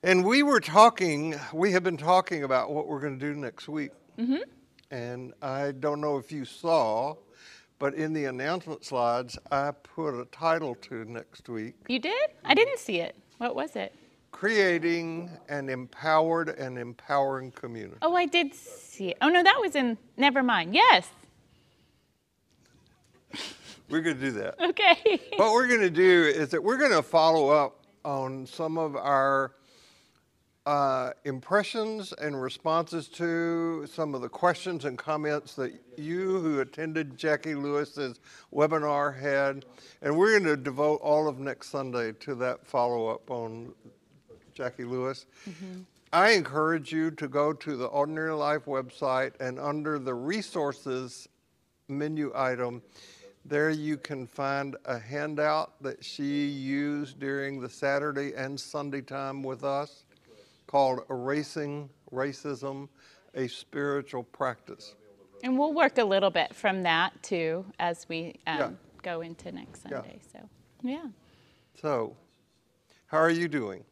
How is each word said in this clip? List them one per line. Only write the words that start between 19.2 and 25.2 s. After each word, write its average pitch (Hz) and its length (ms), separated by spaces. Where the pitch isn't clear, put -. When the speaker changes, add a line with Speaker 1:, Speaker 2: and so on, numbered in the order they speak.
Speaker 2:
Oh, 269 80
no, 349 140
that 403 180
was 370 140
in, 247 220
never 269 240
mind. 196 320
Yes. 330 360
Speaker 1:
We're 160 140
gonna 160 140
do 131 160
that. 104 280
Speaker 2:
Okay. 370 680